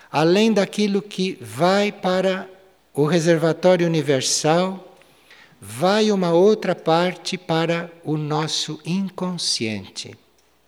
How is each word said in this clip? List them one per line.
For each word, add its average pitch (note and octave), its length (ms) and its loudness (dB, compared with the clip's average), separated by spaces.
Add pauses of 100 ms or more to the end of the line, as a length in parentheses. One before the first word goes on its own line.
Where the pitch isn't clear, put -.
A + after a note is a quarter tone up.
(100)
além F#3 420 2
daquilo G3+ 480 0
que F#3+ 400 -6
vai F3+ 520 0
para F#3+ 580 -2 (420)
o D3 140 0
reservatório E3 800 2
universal, E3 1120 0 (600)
vai F#3 500 0
uma F3+ 220 0
outra F#3+ 420 4
parte F3 640 -2
para E3+ 500 -2 (140)
o D#3 140 -4
nosso D3+ 680 -4
inconsciente. D#3+ 1300 -6 (520)